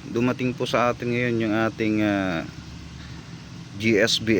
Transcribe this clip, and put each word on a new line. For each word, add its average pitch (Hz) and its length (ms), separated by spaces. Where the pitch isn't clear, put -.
dumating 123 400
po 127 160
sa 120 240
atin 120 240
ngayon 117 320
yung 107 80
ating, 110 480
ah, 95 400
G 107 240
S - 160
B 110 220